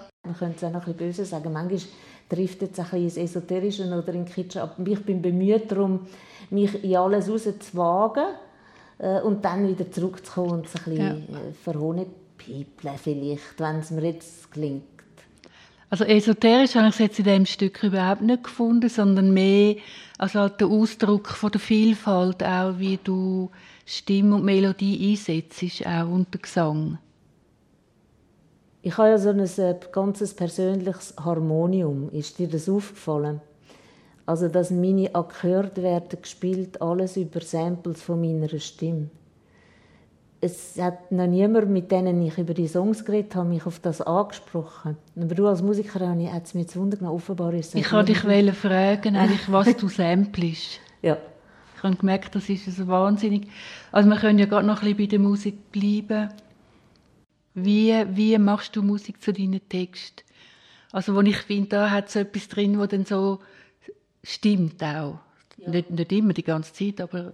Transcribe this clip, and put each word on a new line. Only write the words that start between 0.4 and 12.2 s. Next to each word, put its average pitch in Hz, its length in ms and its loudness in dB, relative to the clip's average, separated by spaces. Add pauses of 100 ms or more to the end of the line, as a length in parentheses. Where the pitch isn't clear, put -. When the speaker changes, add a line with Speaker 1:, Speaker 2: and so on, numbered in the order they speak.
Speaker 1:
es - 80 -8
auch 165 80 -4
noch 175 140 -8
ein 165 60 -8
bisschen 170 140 -8
böse 175 180 -6
sagen. 160 280 -8
Manchmal 175 260 -4 (560)
trifft 185 260 -4
jetzt 196 180 -8
ein 170 60 -6
bisschen 175 180 -2
ins 170 140 -4
Esoterische 185 680 -4
oder 175 280 -4
in 175 120 -4
den - 0 -
Kitsch 180 320 -10
ab. 165 180 -8 (100)
Ich 202 200 -2
bin 185 160 -2
bemüht 190 500 2
darum, 190 360 -2 (420)
mich 202 340 0
in 185 120 0
alles 190 340 2
rauszuwagen, 214 960 -2 (760)
äh, 190 220 -2
und 208 240 -2
dann 190 220 0
wieder 180 240 -4
zurückzukommen 180 600 -6
und 165 160 -4
es - 80 -16
ein 170 100 -10
bisschen, 151 460 -4
Speaker 2:
Ja. 147 80 -14
Speaker 1:
äh, - 140 -12 (100)
verhohnepiepeln 151 1300 -10